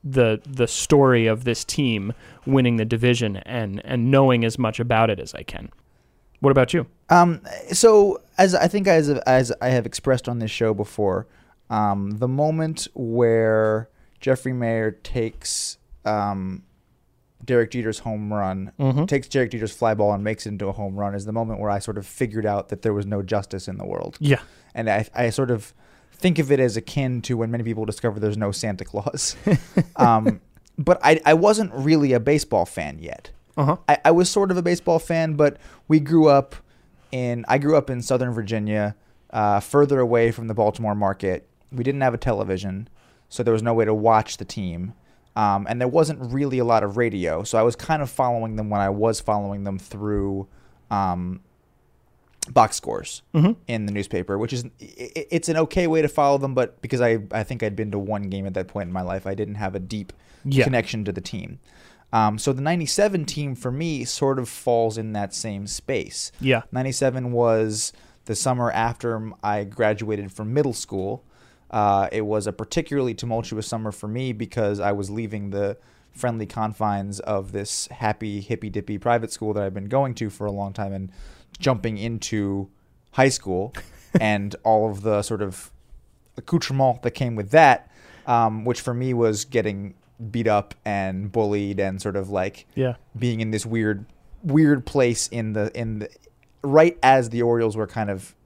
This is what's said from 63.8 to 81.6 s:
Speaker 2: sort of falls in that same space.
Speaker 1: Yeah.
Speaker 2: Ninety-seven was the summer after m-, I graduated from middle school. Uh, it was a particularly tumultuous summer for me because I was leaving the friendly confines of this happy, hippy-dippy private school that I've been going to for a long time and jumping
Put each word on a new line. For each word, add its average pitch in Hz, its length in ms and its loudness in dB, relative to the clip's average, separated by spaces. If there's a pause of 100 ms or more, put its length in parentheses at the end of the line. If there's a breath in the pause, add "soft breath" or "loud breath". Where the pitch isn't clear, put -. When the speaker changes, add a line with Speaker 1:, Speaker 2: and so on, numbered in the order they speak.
Speaker 2:
sort 135 360 -2
of 120 100 -6
falls 113 480 0
in 110 160 -6
that 101 180 -4
same 101 360 -8
space. - 640 -6 (100)
Speaker 1:
Yeah. 127 300 2
Speaker 2:
Ninety-seven 127 600 -2
was 110 640 0 (320 soft breath)
the 113 100 -6
summer 123 360 -2
after 117 440 -2
m-, 110 280 -10
I 104 220 -2
graduated 104 640 -2
from 110 200 -8
middle 135 220 0
school. 101 500 -8 (460 soft breath)
Uh, 101 420 2
it 110 100 -2
was 104 260 -2
a 104 40 -6
particularly 131 640 -4
tumultuous 113 540 -6
summer 110 240 -6
for - 160 -12
me 123 260 -4
because 104 460 -2
I 101 120 0
was 101 200 -4
leaving 104 400 -8
the 101 260 -2 (340 soft breath)
friendly 113 360 -6
confines 101 720 -4
of 98 320 -4
this 101 400 -8
happy, 107 500 -4
hippy-dippy 101 560 -6
private 117 340 0
school 107 220 -4
that 104 80 -2
I've 95 140 -4
been 98 120 -8
going 131 280 0
to 107 160 -6
for 104 160 -8
a 101 40 -4
long 98 220 -8
time 98 200 -6
and 95 180 -8 (480 soft breath)
jumping 110 400 -2